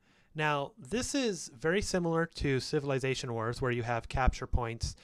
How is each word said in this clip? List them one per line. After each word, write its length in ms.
Now, 420
this 380
is 440
very 220
similar 460
to 340
Civilization 720
Wars, 300
where 80
you 140
have 260
capture 360
points 580